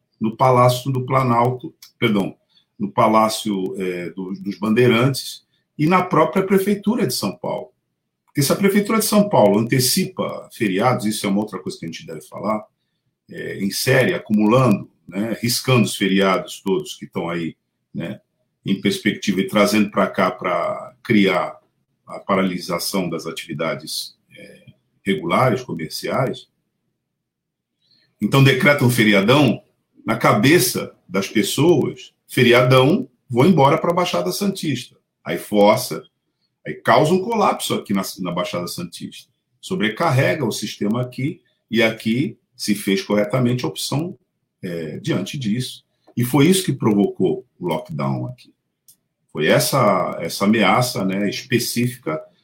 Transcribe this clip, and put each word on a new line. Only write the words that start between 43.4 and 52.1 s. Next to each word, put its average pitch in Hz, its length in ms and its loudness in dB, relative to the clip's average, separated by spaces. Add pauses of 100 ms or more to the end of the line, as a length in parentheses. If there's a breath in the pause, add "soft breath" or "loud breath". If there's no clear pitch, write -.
a 160 40 -4
opção, 165 500 -6 (460)
é, 82 340 -8
diante - 400 -4
disso. 123 480 -6 (300)
E 123 80 0
foi 139 240 4
isso 190 160 4
que 147 100 -2
provocou 95 720 0 (140)
o 87 80 -6
lockdown 69 580 -4
aqui. - 260 -14 (800)
Foi 78 140 -4
essa, 95 720 2
essa 82 260 -4
ameaça, 104 600 2
né, 95 240 -2
específica 123 880 -4 (240 soft breath)